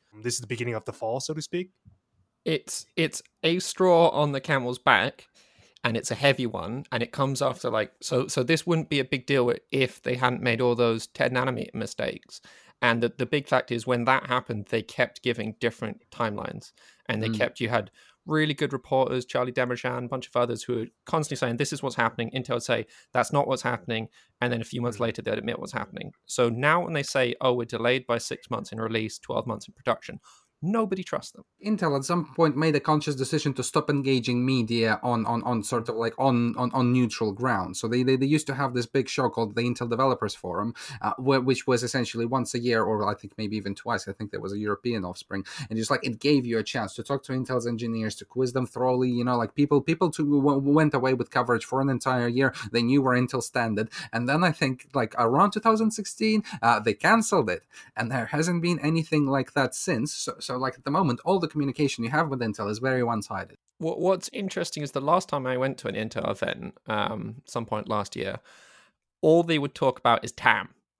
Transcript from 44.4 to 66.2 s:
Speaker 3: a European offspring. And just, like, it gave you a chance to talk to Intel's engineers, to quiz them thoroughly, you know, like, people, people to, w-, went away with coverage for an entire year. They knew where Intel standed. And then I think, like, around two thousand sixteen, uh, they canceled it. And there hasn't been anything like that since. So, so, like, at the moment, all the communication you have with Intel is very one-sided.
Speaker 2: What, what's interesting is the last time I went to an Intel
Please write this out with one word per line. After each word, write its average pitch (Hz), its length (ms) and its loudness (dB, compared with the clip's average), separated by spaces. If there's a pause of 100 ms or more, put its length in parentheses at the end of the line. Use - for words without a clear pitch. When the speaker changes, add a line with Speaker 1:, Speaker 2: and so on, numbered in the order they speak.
Speaker 3:
a 101 60 -6
European 104 480 -2
offspring. 95 400 -8 (240)
And 113 80 -4
just, 113 140 -2
like, 131 120 0
it 117 160 -4
gave 143 240 4
you 117 140 -2
a 107 60 0
chance - 320 -6
to 113 80 -8
talk 139 220 -4
to 135 80 -6
Intel's 127 340 -2
engineers, 113 480 -4
to - 100 -14
quiz 123 280 -2
them 131 120 0
thoroughly, 127 460 0
you 120 120 0
know, 123 140 2
like, 117 160 -2
people, 143 280 4
people 160 280 2
to, 156 140 -4
w-, 143 340 4
went 143 380 4
away 131 180 2
with 120 160 0
coverage 120 360 2
for 131 160 0
an 139 80 2
entire 127 380 0
year. 127 240 2 (200)
They 120 100 2
knew 131 220 4
where 127 120 4
Intel 123 280 0
standed. 110 480 -2 (200)
And 120 160 -2
then 156 160 2
I 165 100 4
think, 131 420 -2
like, 120 240 0
around 139 320 4
two 214 80 -6
thousand 220 320 4
sixteen, 220 520 0 (200)
uh, 117 160 4
they 110 160 0
canceled 185 560 2
it. 85 120 -4 (320)
And 113 160 -4
there 120 140 -2
hasn't 165 380 0
been 175 160 0
anything 156 480 0
like 135 260 0
that 131 220 0
since. 147 380 -2
So, - 220 -8 (120)
so, 127 80 -4
like, 127 200 -4
at - 100 -20
the 143 60 -2
moment, 151 340 2
all 185 140 2
the 165 80 -2
communication 139 580 -2
you 117 60 -4
have 151 180 2
with 135 100 -4
Intel 107 320 -2
is 101 80 -6
very 127 240 0
one-sided. 107 540 -4 (220)
Speaker 2:
What, 175 200 -4
what's 180 320 0
interesting 180 500 -6
is 143 100 -6
the 139 100 -4
last 160 260 2
time 135 180 -4
I 127 120 0
went 131 220 0
to 110 100 -6
an 110 60 -4
Intel 110 360 -4